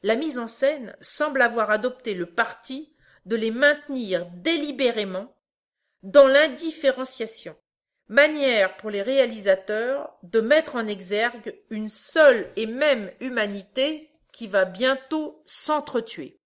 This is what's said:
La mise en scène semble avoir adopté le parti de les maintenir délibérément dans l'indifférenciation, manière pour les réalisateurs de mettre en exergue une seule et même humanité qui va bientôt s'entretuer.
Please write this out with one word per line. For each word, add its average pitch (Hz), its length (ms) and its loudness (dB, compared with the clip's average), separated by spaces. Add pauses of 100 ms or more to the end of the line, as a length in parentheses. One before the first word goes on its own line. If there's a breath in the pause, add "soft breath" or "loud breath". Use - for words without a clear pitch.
La 208 120 2
mise 269 240 -4
en 233 80 -6
scène 269 540 -2
semble 294 420 0
avoir 220 280 2
adopté 214 440 -2
le 175 120 -6
parti 262 680 -6 (320 soft breath)
de 196 80 -4
les 220 160 -2
maintenir 247 840 0
délibérément 233 1000 -4 (680)
dans 269 240 8
l'indifférenciation, 262 1300 0 (500)
manière 262 680 2
pour 214 140 -10
les 202 120 -4
réalisateurs 220 1200 0
de 202 180 0
mettre 285 360 2
en 226 100 -4
exergue 208 720 -4 (120)
une 214 180 -8
seule 254 680 4
et 220 120 -4
même 240 520 0
humanité 247 960 -6 (200)
qui 233 140 -16
va 190 180 2
bientôt 262 840 -4
s'entretuer. 233 1000 -6